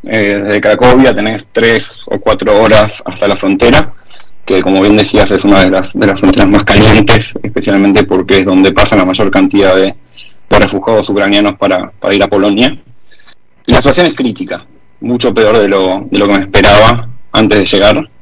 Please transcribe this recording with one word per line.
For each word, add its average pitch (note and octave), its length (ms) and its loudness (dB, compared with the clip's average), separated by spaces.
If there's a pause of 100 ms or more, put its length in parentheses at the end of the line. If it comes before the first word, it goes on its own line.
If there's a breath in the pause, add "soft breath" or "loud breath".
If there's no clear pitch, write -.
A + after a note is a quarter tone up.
Eh, G2+ 400 -2
desde G#2 160 -2
Cracovia B2 540 4
tenés G#2+ 380 -4
tres A2+ 400 -2 (140)
o G#2 140 -6
cuatro G#2+ 420 0
horas G#2+ 420 0
hasta - 220 -6
la G2+ 100 -2
frontera, A#2+ 560 0 (520 soft breath)
que F#2+ 160 0
como F#2+ 220 0
bien G#2 160 2
decías G2+ 320 0
es G2 120 -2
una G2 220 4
de F#2 60 2
las, F#2 240 -4
de - 120 0
las G2 140 -2
fronteras G2 260 2
más G2+ 180 2
calientes, G#2 680 2 (100)
especialmente G2 600 0
porque F#2+ 360 0
es F#2 40 -2
donde F#2+ 280 2
pasa G2 220 0
la F#2+ 120 2
mayor F#2+ 240 -2
cantidad F#2+ 440 2
de, F#2+ 200 0 (560 loud breath)
de - 80 2
refugiados G#2 500 -2
ucranianos G2+ 460 0
para, F#2+ 380 -4
para G2 200 -4
ir G2 100 2
a G2 60 0
Polonia. G#2 500 0 (880 soft breath)
La B2+ 140 2
situación C#3+ 260 2
es D#3+ 80 0
crítica, G#2 540 -6 (340)
mucho A#2+ 320 -2
peor G#2+ 240 2
de G#2 100 2
lo, F#2+ 440 -2
de G2+ 80 -2
lo G2+ 80 0
que G2 80 0
me F#2+ 60 0
esperaba G#2+ 680 2 (240)
antes G#2 260 2
de G2 60 0
llegar. G#2+ 460 0 (120)